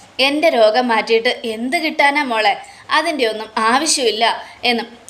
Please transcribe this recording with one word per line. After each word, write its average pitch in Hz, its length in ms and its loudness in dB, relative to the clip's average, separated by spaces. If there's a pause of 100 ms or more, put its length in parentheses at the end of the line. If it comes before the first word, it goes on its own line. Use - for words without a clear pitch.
(200)
എൻ്റെ 294 280 2
രോഗം 240 400 4
മാറ്റിയിട്ട് 226 560 0
എന്ത് 233 320 -6
കിട്ടാനാ 294 460 0
മോളെ? 220 340 0 (340)
അതിൻ്റെ 302 360 0
ഒന്നും 214 320 -6
ആവശ്യമില്ല." 226 840 0 (220)
എന്നും. 240 220 0 (240)